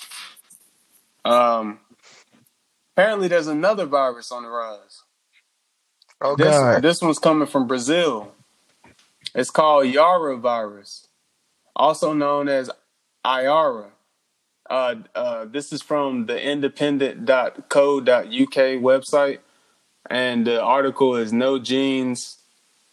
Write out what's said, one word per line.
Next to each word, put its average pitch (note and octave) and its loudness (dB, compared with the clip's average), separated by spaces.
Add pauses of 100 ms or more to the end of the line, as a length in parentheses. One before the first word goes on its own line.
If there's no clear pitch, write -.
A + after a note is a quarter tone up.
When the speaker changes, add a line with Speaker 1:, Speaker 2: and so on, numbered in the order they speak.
(1200)
Speaker 1:
Um, A#2 2 (1120)
apparently G3+ 2
there's E3+ 0
another F3+ 0
virus C3 -2
on A#2+ -12
the A#2 -14
rise. A2+ -12 (1200)
Speaker 2:
Oh, C#3+ 0
Speaker 1:
This, D#3 4
Speaker 2:
God. C3+ 4
Speaker 1:
this E3+ 2
one's E3 0
coming D#3 2
from C3 -2
Brazil. B2+ -2 (1040)
It's B2+ -2
called D3 4
Yara D3+ 2
virus, A2 -6 (680)
also D3+ 2
known C#3+ 0
as C3 -2 (540)
Ayara. C3 0 (840)
Uh, B2+ -2 (180)
uh, A#2 -6
this C#3 -10
is C#3+ -8
from C3+ -4
the A#2+ -4
independent C#3+ -2
dot B2+ 0
co C#3+ 2
dot A#2+ 2
U B2+ 0
K C3 0
website, C3+ 0 (720)
and B2 0
the A#2 0
article C3 2
is A2+ -2
No C3 0
Genes. B2+ -2 (560)